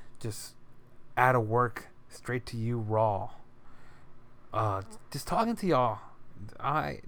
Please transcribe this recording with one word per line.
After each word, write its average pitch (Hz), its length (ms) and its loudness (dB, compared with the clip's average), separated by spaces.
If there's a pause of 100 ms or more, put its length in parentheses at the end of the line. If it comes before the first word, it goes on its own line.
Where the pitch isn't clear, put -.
(220)
Just - 340 -6 (640)
out 127 180 8
of 110 140 4
work, 120 400 2 (180)
straight - 400 -4
to 117 100 -6
you, 117 220 0
raw. 107 520 4 (1200)
Uh, 101 300 2 (280)
just - 160 -6
talking 220 300 2
to 196 100 0
y'all. 123 320 6 (580)
I, 143 500 0